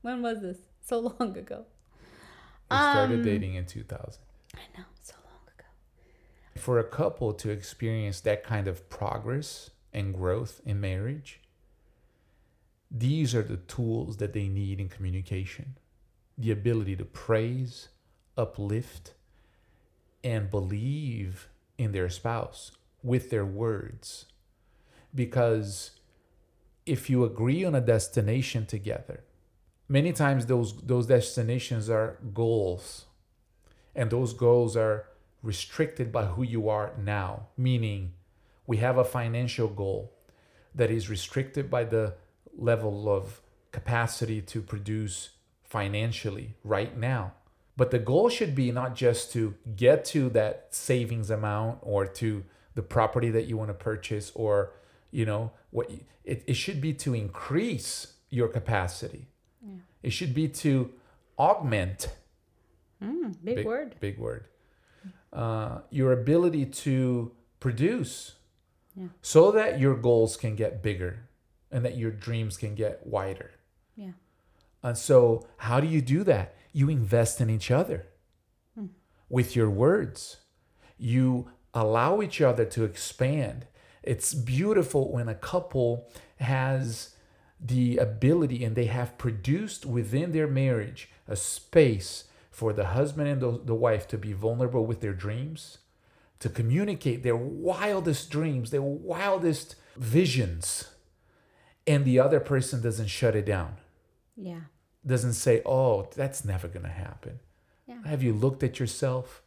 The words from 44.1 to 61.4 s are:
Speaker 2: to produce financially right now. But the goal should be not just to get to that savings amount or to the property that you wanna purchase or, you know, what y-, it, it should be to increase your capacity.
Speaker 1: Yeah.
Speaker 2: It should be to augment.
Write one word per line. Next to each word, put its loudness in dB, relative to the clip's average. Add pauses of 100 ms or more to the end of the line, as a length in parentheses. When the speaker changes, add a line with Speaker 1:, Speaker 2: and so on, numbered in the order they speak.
Speaker 2:
to -8
produce -8 (340)
financially -4
right -2
now. -2 (440)
But 2
the 2
goal 4
should 0
be 2
not -4
just 2
to 0 (200)
get 8
to 2
that 2
savings -2
amount -2
or 0
to -4 (300)
the -4
property 2
that 0
you -4
wanna -4
purchase -6
or, 2 (380)
you -2
know, -2 (180)
what -4
y-, -14 (240)
it, -6
it 2
should -4
be -2
to -2
increase -4 (140)
your 2
capacity. -2 (360)
Speaker 1:
Yeah. -16 (260)
Speaker 2:
It -2
should -2
be 2
to 2 (460)
augment. 2 (880)